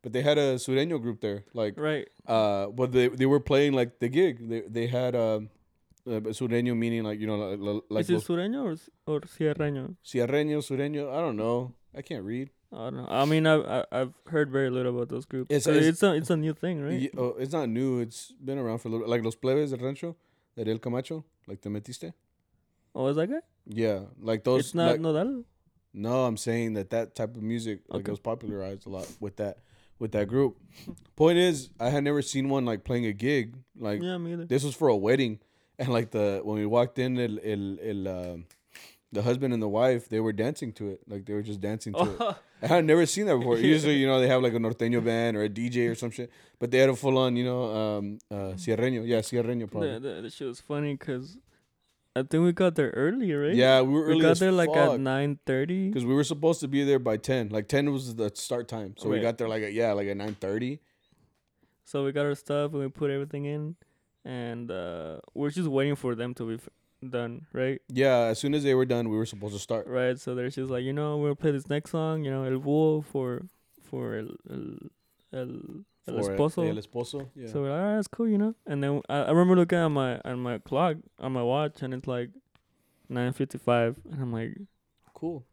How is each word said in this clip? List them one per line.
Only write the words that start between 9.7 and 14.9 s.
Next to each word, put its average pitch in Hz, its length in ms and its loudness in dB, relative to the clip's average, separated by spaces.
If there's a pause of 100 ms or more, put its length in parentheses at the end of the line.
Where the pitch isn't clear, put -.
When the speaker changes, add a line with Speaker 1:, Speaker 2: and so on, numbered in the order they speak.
Speaker 1:
Sierreño, 143 540 0
sureño. 143 560 -4
I 151 60 0
don't 147 160 -2
know. 120 380 -2 (200)
I 139 80 -12
can't 120 220 -8
read. 123 260 -6 (240)
Speaker 2:
I 113 100 -10
don't 135 120 -8
know. 127 100 -10
I 135 200 2
mean, 156 200 4
I've, 156 200 4
I, 123 260 -2
I've 127 220 -4 (140)
heard 151 220 0
very 135 200 0
little 123 260 -2